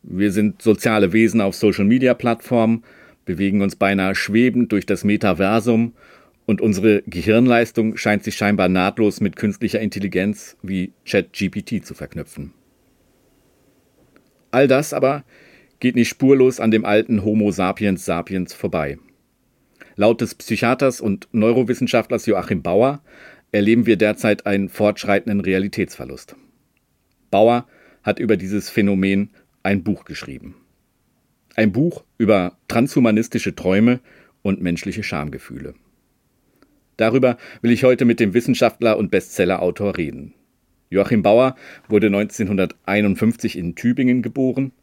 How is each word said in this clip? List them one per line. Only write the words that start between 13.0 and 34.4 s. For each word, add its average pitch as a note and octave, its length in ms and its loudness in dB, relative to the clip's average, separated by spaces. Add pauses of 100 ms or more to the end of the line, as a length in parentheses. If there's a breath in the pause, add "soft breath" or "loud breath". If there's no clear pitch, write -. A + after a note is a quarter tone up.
All C3 160 4
das C3 260 2
aber C#3 300 0 (560 soft breath)
geht B2 160 0
nicht A#2 120 2
spurlos C3 520 4
an A2+ 100 2
dem A2 140 2
alten G#2 400 0
Homo G#2+ 260 2
sapiens F#2+ 540 -2
sapiens F2+ 500 -6
vorbei. D#2 440 -6 (1000 soft breath)
Laut G#2+ 240 2
des A2+ 160 -4
Psychiaters B2 640 -2
und G2 320 -4
Neurowissenschaftlers A#2 960 0
Joachim F#2 360 -2
Bauer A#2+ 400 0 (500 loud breath)
erleben G#2+ 320 2
wir G#2+ 120 4
derzeit G#2 500 0
einen G2 220 -2
fortschreitenden G2+ 720 -2
Realitätsverlust. F#2 960 -6 (960)
Bauer A2+ 340 4 (380 soft breath)
hat G#2+ 160 -2
über G#2+ 160 2
dieses F#2+ 340 -6
Phänomen G2 600 0 (340 soft breath)
ein G2 180 0
Buch F#2 220 -6
geschrieben. - 500 -16 (1000)
Ein G#2+ 160 2
Buch D3 320 -2 (120)
über G2 400 2 (120)
transhumanistische A#2 880 0
Träume A2 420 2 (440 soft breath)